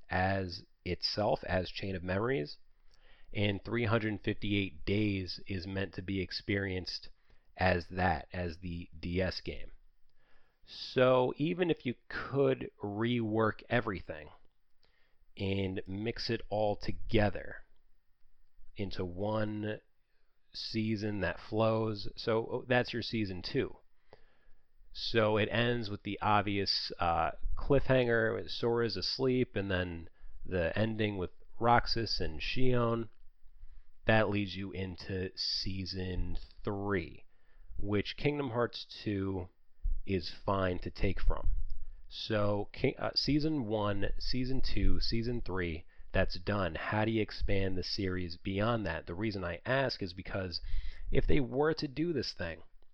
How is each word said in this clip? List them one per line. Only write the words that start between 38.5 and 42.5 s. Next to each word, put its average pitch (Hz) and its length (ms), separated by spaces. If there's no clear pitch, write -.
two 98 460
is 95 260
fine 95 320
to - 140
take - 280
from. - 280
So, 104 640